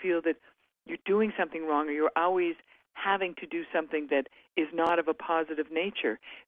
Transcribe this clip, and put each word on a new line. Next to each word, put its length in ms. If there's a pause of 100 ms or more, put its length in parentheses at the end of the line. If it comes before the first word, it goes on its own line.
feel 180
that 160 (480)
you're 200
doing 320
something 300
wrong 220
or 40
you're 240
always 380 (400)
having 400
to 120
do 260
something 360
that 200 (280)
is 160
not 260
of 100
a 60
positive 560
nature. 480 (300)